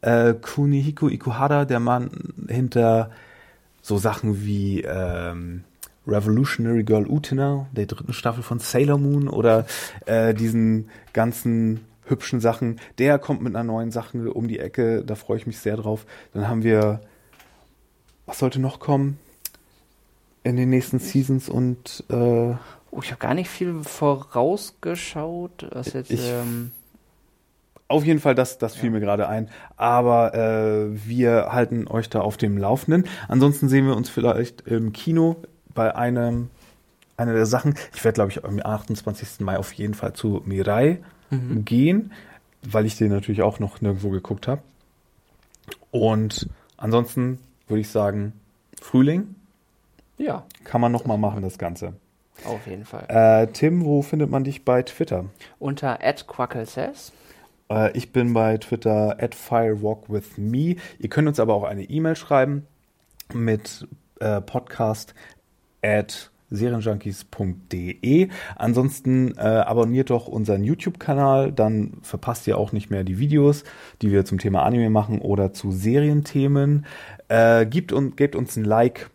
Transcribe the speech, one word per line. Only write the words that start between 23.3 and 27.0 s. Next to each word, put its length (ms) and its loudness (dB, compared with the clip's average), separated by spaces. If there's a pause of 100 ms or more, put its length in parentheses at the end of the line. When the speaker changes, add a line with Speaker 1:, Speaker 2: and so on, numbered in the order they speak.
Speaker 2:
nicht 160 -4
viel 320 -6
vorausgeschaut, 1900 -4
was 200 -10
jetzt, 180 -8
Speaker 1:
Ich 200 -2
Speaker 2:
ähm, 420 -6 (1160)